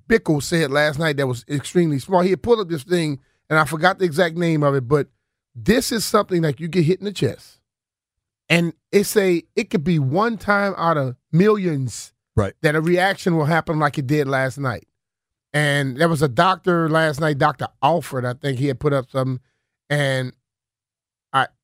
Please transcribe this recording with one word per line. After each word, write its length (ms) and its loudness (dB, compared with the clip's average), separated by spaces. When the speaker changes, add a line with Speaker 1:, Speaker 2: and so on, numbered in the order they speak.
Speaker 1:
Bickel 340 2
said 280 0
last 280 0
night 200 -2
that 80 0
was 220 -6
extremely 500 0
smart, 260 2
he 60 2
had 120 -2
pulled 180 2
up 80 -6
this 160 -6
thing, 360 -2
and 80 2
I 80 4
forgot 320 0
the 80 0
exact 300 0
name 260 2
of 120 2
it, 140 -2
but 200 0
this 380 0
is 120 -2
something 380 0
that 180 -2
you 80 -8
get 180 2
hit 140 0
in 40 -12
the 80 -6
chest. 460 -6
And 240 2
it's 260 2
a, 280 2
it 160 -2
could 140 -2
be 160 2
one 360 0
time 400 -2
out 200 0
of 180 -4
millions 840 0
Speaker 2:
Right. 280 0
Speaker 1:
that 120 2
a 60 0
reaction 560 0
will 80 2
happen 340 0
like 180 0
it 120 -6
did 180 2
last 320 -2
night. 300 -8
And 440 0
there 120 2
was 140 0
a 60 2
doctor 600 0
last 320 0
night, 180 0
Doctor 300 0
Alfred, 420 -2
I 100 -4
think 240 -4
he 100 -2
had 120 -4
put 120 0
up 180 -4
something, 300 -4
and 440 -2
I, 140 2